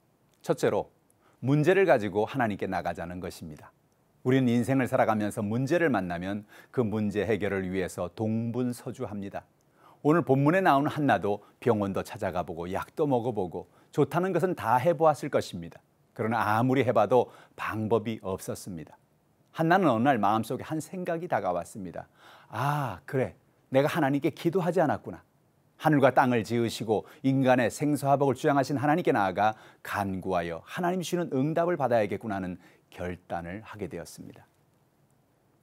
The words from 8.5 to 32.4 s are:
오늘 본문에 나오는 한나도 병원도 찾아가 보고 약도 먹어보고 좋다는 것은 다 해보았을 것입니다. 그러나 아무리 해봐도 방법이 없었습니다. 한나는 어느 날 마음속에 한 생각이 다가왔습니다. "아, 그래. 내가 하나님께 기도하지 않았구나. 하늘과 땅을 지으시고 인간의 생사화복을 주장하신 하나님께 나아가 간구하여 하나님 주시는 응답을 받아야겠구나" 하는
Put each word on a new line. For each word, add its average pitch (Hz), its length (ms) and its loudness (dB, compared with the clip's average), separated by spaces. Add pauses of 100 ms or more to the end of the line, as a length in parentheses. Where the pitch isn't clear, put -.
오늘 151 220 4
본문에 156 360 4
나오는 147 320 4
한나도 101 540 0 (160)
병원도 101 420 0
찾아가 90 400 -6
보고 85 300 -8
약도 117 340 -2
먹어보고 107 600 -2 (220)
좋다는 175 420 0
것은 175 220 0
다 113 200 0
해보았을 151 540 2
것입니다. 87 500 -4 (340)
그러나 110 440 0
아무리 127 260 2
해봐도 110 480 4 (240)
방법이 110 680 -2
없었습니다. 92 760 -10 (540)
한나는 165 380 2
어느 113 140 2
날 135 140 4
마음속에 104 460 0
한 156 180 -8
생각이 175 480 -8
다가왔습니다. 90 800 -4 (400)
"아, 131 560 -4
그래. 123 300 -4 (340)
내가 135 180 4
하나님께 143 440 0
기도하지 175 500 0
않았구나. 113 420 -2 (540)
하늘과 135 360 6
땅을 123 300 4
지으시고 110 640 -2 (160)
인간의 127 480 4
생사화복을 139 640 2
주장하신 143 400 0
하나님께 147 380 2
나아가 101 420 2 (260)
간구하여 92 840 -4
하나님 180 360 -4
주시는 170 320 -4
응답을 160 440 0
받아야겠구나" 110 580 0
하는 90 220 -6 (320)